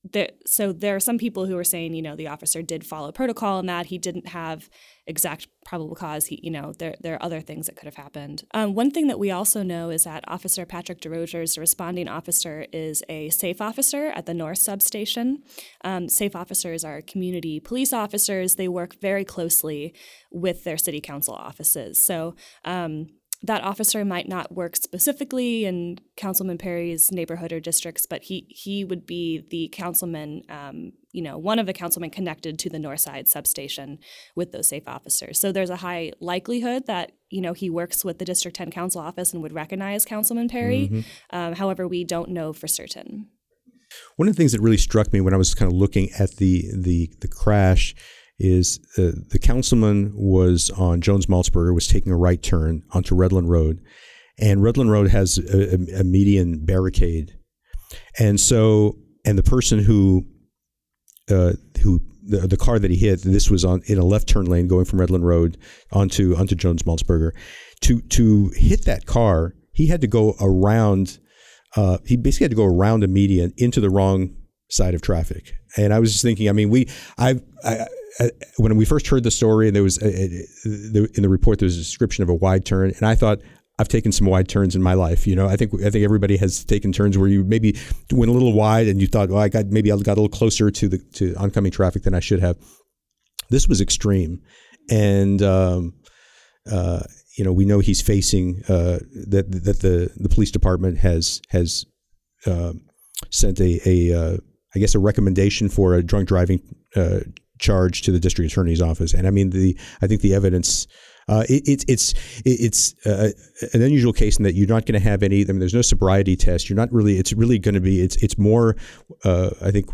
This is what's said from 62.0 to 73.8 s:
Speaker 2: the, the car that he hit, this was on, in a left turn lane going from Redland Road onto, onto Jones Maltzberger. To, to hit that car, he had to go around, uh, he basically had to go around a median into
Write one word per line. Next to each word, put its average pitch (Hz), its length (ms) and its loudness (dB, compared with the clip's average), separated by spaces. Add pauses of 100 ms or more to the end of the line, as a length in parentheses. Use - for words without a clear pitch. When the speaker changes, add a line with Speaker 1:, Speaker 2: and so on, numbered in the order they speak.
Speaker 2:
the, 98 240 -2
the 98 80 2
car 117 240 4
that 98 100 0
he 90 60 2
hit, 95 260 2
this 95 300 4
was 90 120 2
on, 90 220 0
in 107 120 2
a 90 60 4
left 101 240 2
turn 98 180 4
lane 87 200 2
going 90 180 4
from 95 140 -2
Redland 90 240 2
Road 85 340 2 (360)
onto, 98 420 2
onto 95 220 0
Jones 85 260 0
Maltzberger. 80 480 0 (520)
To, 120 180 4
to 107 560 4
hit - 300 6
that - 200 0
car, 87 480 2 (200)
he - 120 4
had 160 140 4
to 131 80 2
go 107 320 4
around, 98 800 2 (560)
uh, 92 280 2
he 123 120 2
basically - 300 2
had 143 40 4
to 110 60 2
go 107 80 4
around 101 400 4
a 95 40 2
median 95 500 2
into 123 220 2